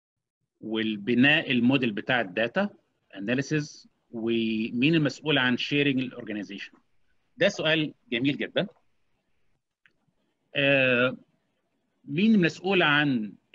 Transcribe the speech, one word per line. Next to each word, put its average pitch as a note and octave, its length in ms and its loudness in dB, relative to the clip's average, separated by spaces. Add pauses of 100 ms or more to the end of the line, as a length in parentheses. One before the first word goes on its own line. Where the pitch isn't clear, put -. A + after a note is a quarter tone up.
(600)
والبناء A#2+ 880 0
الموديل B2 420 2
بتاع A#2 280 -2
الداتا A2+ 500 -2 (440)
اناليسيز، C3+ 720 -4 (220)
ومين A2+ 840 0
المسؤول D3 440 0
عن B2 180 2
شيرنج C#3+ 440 0
الاورجانيزيشن؟ G#2+ 720 -10 (640)
ده E3+ 120 0
سؤال D#3 460 -2 (140)
جميل B2+ 280 -2
جدًا. C#3+ 300 -4 (1900)
آه، C3 640 2 (880)
مين F#3+ 300 2
المسؤول F#3 480 2
عن C#3+ 500 2 (220)